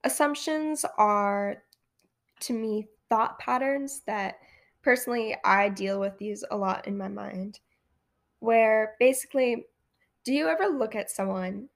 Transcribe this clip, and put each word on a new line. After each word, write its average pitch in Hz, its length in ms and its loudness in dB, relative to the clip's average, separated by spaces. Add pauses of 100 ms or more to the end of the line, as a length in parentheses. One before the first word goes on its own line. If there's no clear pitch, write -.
Assumptions 302 800 -2 (140)
are, 202 640 2 (760)
to - 120 -6
me, 220 340 -2 (220)
thought 226 300 0
patterns 277 640 -2
that 202 360 -4 (440)
personally 240 640 0
I 202 240 6
deal 196 320 -2
with 196 180 -4
these 208 320 -8
a 208 60 -4
lot 196 300 -2
in 202 100 -4
my 196 120 -8
mind, 202 520 -10 (760)
where 220 600 4
basically, 254 680 2 (580)
do 247 80 -2
you 302 160 2
ever 330 180 2
look 254 280 -2
at 214 160 -6
someone 196 640 -4